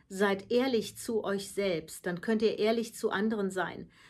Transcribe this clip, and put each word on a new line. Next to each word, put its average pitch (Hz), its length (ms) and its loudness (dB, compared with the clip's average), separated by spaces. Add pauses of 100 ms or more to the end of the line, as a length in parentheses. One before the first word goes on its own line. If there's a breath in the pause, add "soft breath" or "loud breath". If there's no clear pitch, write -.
seid 196 420 0
ehrlich 240 460 2
zu 226 260 -2
euch 196 280 -2
selbst, 185 540 -2
dann 175 160 -2
könnt 220 200 2
ihr 214 160 2
ehrlich 226 380 0
zu - 160 -2
anderen 202 400 0
sein. 185 380 -4 (200 loud breath)